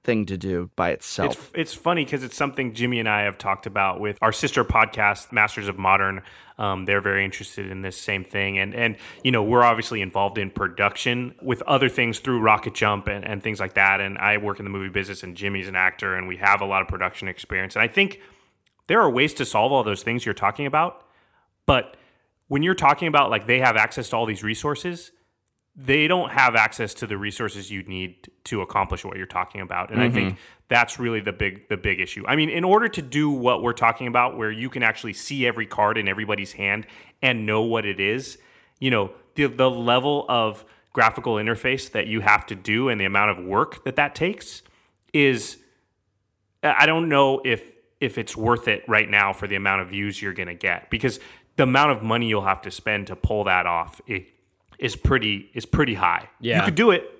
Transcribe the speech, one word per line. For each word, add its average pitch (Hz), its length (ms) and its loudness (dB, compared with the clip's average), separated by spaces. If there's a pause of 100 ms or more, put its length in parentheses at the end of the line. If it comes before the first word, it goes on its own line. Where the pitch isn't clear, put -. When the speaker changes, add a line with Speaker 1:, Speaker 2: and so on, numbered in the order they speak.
Speaker 1:
thing 110 220 0
to 92 140 -6
do 90 380 -4
by 87 120 2
itself. - 640 -4
Speaker 2:
It's, 165 200 -4
it's - 0 -
funny 165 320 0
'cause 135 160 -4
it's 123 120 -12
something 135 380 -2
Jimmy 120 280 0
and 110 80 0
I 104 160 2
have 98 120 -2
talked 98 300 -4
about 98 340 0
with 104 220 -4
our 110 100 4
sister 131 320 0
podcast, 107 640 2
Masters 107 380 0
of 95 80 -6
Modern. 95 460 2 (360)
Um, 95 280 -2
they're 101 160 2
very 98 200 0
interested 98 480 -8
in 95 120 -10
this 95 180 -8
same 98 240 -4
thing. 98 340 -2
And, 101 160 -4
and, 117 220 0 (260)
you 139 80 2
know, 113 120 2
we're 120 200 6
obviously 113 380 4
involved 98 380 0
in 98 120 -2
production 104 920 -2
with 127 240 -2
other 135 240 4
things 117 280 -2
through 123 220 -2
Rocket 107 340 2
Jump 104 340 0
and, 101 180 -6
and 104 160 -6
things 107 180 -6
like 95 140 -6
that. 98 260 4
And 98 160 -4
I 104 220 2
work 101 200 -4
in 104 60 -10
the 98 60 -6
movie 98 180 -6
business, 95 340 -6
and 90 140 -14
Jimmy's 98 320 -6
an 92 80 -6
actor, 92 400 0
and 92 100 -6
we 90 120 -8
have 101 240 4
a 98 40 -2
lot 95 140 0
of 92 80 -4
production 92 400 -6
experience. 92 480 -6
And 110 60 2
I 120 60 2
think 196 320 0 (640)
there 208 160 4
are 160 80 4
ways 131 240 2
to 131 100 -4
solve 117 260 2
all 131 140 2
those 101 180 -2
things 120 220 -4
you're 107 100 -2
talking 107 300 -2
about. 156 400 -2 (600)
But 127 320 2 (500)
when 143 140 0
you're 180 120 0
talking 151 320 4
about, 143 220 4
like, 104 180 -2
they 123 120 4
have 123 180 4
access 113 320 0
to 123 80 -4
all 113 80 0
these 107 180 -4
resources, 147 680 -6 (640)
they 147 320 4
don't 175 220 2
have 127 260 4
access 110 360 2
to - 140 -10
the 101 100 -4
resources 101 540 -6
you 95 140 -10
need 92 440 -10 (140)
to 107 180 -6
accomplish 92 440 -4
what 95 120 -12
you're 92 80 -10
talking 90 360 -8
about. 92 300 -6
And 110 120 -2
I 120 80 2
think 98 200 0
Speaker 1:
Mm-hmm. 95 100 -10 (280)
Speaker 2:
that's 120 300 2
really 117 220 -2
the 101 120 -4
big, 98 360 -6
the 104 80 -2
big 95 240 -2
issue. 98 260 -6
I 131 80 0
mean, 156 160 2
in 170 140 -2
order 214 240 4
to 185 120 -6
do 147 300 0
what 123 320 2
we're 120 100 0
talking 117 360 0
about, 123 280 0
where 110 140 -2
you 113 180 -8
can 123 140 -4
actually 113 300 -2
see 135 340 -4
every 113 200 -2
card 107 300 0
in 101 120 -2
everybody's 101 460 -4
hand 101 320 -4 (360)
and 120 240 0
know 107 160 2
what 113 240 0
it 98 140 -4
is, 113 360 -2 (440)
you 131 100 0
know, 101 220 0 (240)
the, 143 100 2
the 131 240 2
level 127 580 0
of 113 360 -2 (280)
graphical 113 440 2
interface 113 560 -2
that 110 160 -2
you 110 120 -2
have 104 260 4
to 101 100 -10
do 107 320 0
and 110 120 -2
the 98 60 0
amount 101 320 2
of 90 80 -12
work 110 380 -2
that - 100 -6
that 143 220 0
takes - 460 -6 (520)
is, 135 440 2 (1040)
I 147 240 6
don't 165 220 2
know 139 360 4
if, 120 180 0 (380)
if 120 180 -2
it's - 180 -8
worth 117 320 0
it 107 200 0
right 107 200 2
now 101 240 2
for 104 140 -8
the 98 100 -4
amount 98 260 0
of 90 80 -8
views 101 300 -6
you're 98 140 -6
gonna 87 200 -8
get, 87 360 -4
because 120 300 -2 (360)
the 147 60 4
amount 135 300 6
of 110 100 -2
money 113 260 0
you'll 104 160 0
have 95 180 0
to 92 80 -12
spend 101 360 -4
to 92 100 -12
pull 107 280 0
that 90 220 2
off, 85 400 -4
it 92 200 -8 (520)
is - 180 -4
pretty, 110 560 0
is - 140 -8
pretty 135 280 0
high. 87 320 0 (140)
Speaker 3:
Yeah. 113 180 0
Speaker 2:
You 98 60 2
could 175 100 0
do 214 160 6
it. 180 140 2 (160)